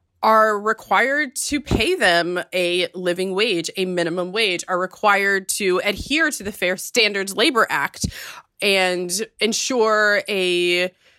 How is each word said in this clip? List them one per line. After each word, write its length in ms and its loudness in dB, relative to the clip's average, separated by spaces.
are 360 4
required 800 0
to 240 -2
pay 340 0
them 460 2
a 400 0
living 400 -2
wage, 420 0
a 80 -2
minimum 480 -2
wage, 360 -2
are 100 -2
required 720 0
to 360 0
adhere 460 0
to 120 -10
the 100 -8
Fair 260 -2
Standards 580 -2
Labor 320 2
Act 380 -4
and 640 0
ensure 880 2
a 600 0